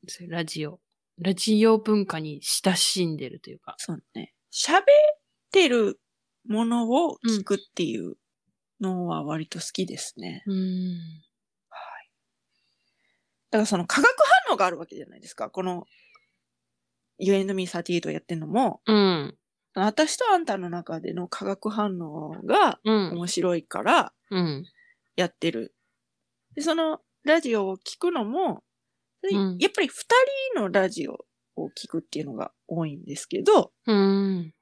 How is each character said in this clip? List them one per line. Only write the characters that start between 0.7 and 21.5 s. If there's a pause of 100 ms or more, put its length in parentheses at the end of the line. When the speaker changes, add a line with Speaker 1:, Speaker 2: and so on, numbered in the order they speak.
Speaker 1:
ラ
ジ
オ
文
化
に
親
し
ん
で
る
と
い
う
か。
Speaker 2:
そ
う (100)
ね。 (200)
喋
っ (680)
て
る (460)
も
の (180)
を (100)
聞
く
っ (180)
て
い
う (640)
の
は
割
と
好
き
で
す
ね。
Speaker 1:
う
ん。 (1160)
Speaker 2:
は (220)
い。 (1400)
だ
か
ら
そ
の
化
学 (360)
反
応
が
あ
る
わ
け
じ
ゃ
な
い
で
す
か。
こ
の、 (1300)
You
and
Me
サ
ー
テ
ィ
エ
イ
ト
を
や
っ
て
ん
の
も、
Speaker 1:
う
ん。 (380)
Speaker 2:
私
と
あ
ん
た
の
中
で
の
化
学